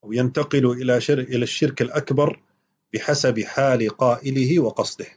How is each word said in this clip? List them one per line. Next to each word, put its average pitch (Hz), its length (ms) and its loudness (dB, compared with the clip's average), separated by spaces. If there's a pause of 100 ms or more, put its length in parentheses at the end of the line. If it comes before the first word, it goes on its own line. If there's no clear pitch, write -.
أو 104 80 -12
ينتقل 127 600 2
إلى 123 300 0
شر-، 147 180 2
إلى 123 240 -2
الشرك - 380 -2
الأكبر 139 640 0 (500)
بحسب 131 460 0
حال 123 500 0
قائله 131 680 0
وقصده 107 580 -4